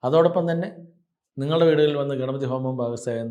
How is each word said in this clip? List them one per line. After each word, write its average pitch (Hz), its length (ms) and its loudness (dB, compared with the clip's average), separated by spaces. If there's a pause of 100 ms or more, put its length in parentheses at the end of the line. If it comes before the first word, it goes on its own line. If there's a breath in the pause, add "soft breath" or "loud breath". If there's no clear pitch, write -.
അതോടൊപ്പം 170 440 4
തന്നെ 175 180 -4 (680)
നിങ്ങളുടെ 160 280 2
വീടുകളിൽ 151 300 4
വന്ന് 139 220 -4
ഗണപതി 135 300 -4
ഹോമവും 131 300 -4
ഭാഗസേവയും 117 500 -6